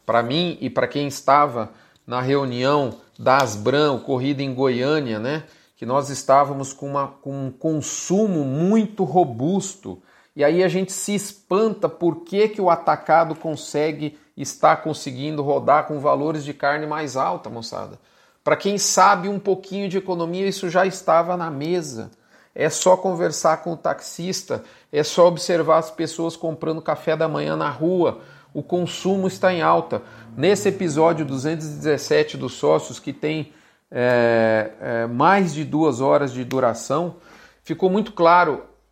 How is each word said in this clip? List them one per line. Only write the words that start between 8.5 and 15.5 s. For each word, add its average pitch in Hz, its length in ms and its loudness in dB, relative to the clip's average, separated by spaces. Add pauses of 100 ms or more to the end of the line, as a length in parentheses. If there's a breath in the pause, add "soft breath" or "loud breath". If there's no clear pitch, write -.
robusto. 143 1000 -2 (340 soft breath)
E 143 80 0
aí 165 200 4
a 190 40 4
gente 185 240 -2
se - 220 -6
espanta 202 760 -2
por 165 360 -2
que 208 260 2
que 214 100 -10
o 185 100 4
atacado 160 640 2
consegue 151 840 -4 (180 loud breath)
estar 156 420 2
conseguindo 147 680 -6
rodar 139 420 2